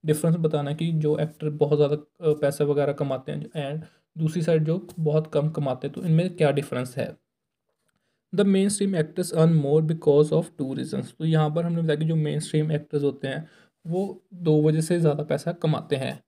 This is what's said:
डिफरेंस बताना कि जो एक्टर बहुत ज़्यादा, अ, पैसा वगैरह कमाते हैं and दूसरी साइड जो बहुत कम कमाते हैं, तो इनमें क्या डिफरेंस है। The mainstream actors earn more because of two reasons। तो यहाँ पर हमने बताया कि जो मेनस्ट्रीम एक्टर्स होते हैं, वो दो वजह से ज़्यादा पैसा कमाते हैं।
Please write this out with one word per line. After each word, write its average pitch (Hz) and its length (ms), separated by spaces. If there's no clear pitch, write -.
डिफरेंस 160 300
बताना 151 360
कि 165 200
जो 151 260
एक्टर 151 320
बहुत 147 280
ज़्यादा, 147 160
अ, 151 380
पैसा 147 320
वगैरह 143 280
कमाते 135 400
हैं 147 180
and 151 360
दूसरी 160 240
साइड 160 220
जो 165 240
बहुत 156 260
कम 151 240
कमाते 139 360
हैं, 143 80
तो - 100
इनमें 175 320
क्या 151 140
डिफरेंस 135 480
है। - 180
The 196 120
mainstream 196 580
actors 180 340
earn 160 280
more 156 220
because 151 440
of 165 120
two 135 160
reasons। 127 280
तो 160 60
यहाँ 156 260
पर 165 140
हमने 170 180
बताया 160 140
कि 160 80
जो 160 120
मेनस्ट्रीम 151 560
एक्टर्स 147 300
होते 139 260
हैं, 147 200
वो 185 360
दो 160 280
वजह 156 180
से 175 200
ज़्यादा 151 220
पैसा 151 300
कमाते 156 440
हैं। 131 320